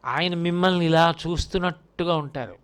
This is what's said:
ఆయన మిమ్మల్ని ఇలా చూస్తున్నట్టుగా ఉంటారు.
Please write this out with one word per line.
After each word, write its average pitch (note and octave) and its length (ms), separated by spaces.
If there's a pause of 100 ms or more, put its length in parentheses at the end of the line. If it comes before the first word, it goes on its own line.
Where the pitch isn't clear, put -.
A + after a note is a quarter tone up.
ఆయన E3 300
మిమ్మల్ని F3 500
ఇలా D#3+ 300 (120)
చూస్తున్నట్టుగా F3 880
ఉంటారు. C3+ 460